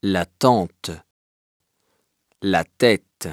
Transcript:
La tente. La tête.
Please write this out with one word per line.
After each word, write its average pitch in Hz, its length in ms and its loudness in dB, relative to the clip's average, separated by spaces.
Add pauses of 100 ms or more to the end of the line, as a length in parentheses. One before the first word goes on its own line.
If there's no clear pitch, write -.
La 95 240 -2
tente. 110 640 0 (1500)
La 92 220 0
tête. - 680 -2